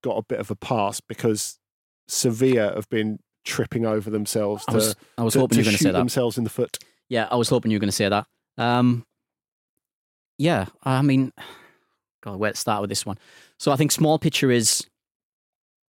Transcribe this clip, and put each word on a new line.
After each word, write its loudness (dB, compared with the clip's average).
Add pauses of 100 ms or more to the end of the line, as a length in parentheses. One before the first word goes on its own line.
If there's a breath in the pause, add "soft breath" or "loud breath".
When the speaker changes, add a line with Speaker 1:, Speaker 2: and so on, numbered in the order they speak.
Speaker 1:
got -2
a -4
bit -6
of -8
a -4
pass -2
because -4 (480)
Sevilla 2
have -8
been -2 (240)
tripping -4
over -2
themselves -2
Speaker 2:
I -4
Speaker 1:
to, 0
Speaker 2:
was, 0 (220 soft breath)
I -2
was 0
Speaker 1:
to, 4
Speaker 2:
hoping 2
Speaker 1:
to 6
Speaker 2:
you -
were 2
gonna 4
Speaker 1:
shoot 2
Speaker 2:
say 4
that. 0
Speaker 1:
themselves 0
in -2
the -4
foot. -4 (320 soft breath)
Speaker 2:
Yeah, 0
I 2
was 2
hoping 2
you 2
were 0
gonna 0
say 0
that. 0 (320)
Um, 2 (1300)
yeah, 2 (180)
I 2
mean, 2 (880 loud breath)
God, -10
where 0
to -12
start -2
with -6
this -6
one? -8 (400 soft breath)
So 0
I 4
think 2
small 2
picture 0
is 2 (1040)